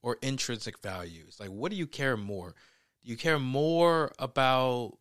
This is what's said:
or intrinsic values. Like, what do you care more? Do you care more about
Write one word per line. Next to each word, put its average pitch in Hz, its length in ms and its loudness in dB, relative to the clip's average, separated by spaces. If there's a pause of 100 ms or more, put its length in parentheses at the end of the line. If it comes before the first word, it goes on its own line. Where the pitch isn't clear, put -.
or 123 200 -2
intrinsic 131 580 -4
values. 87 600 -10
Like, 101 100 -10
what 110 200 -6
do 202 80 -4
you 165 100 -4
care 135 300 0
more? 98 380 -8 (480)
Do 120 80 -12
you 113 60 -8
care 156 220 2
more 160 800 4
about 131 840 2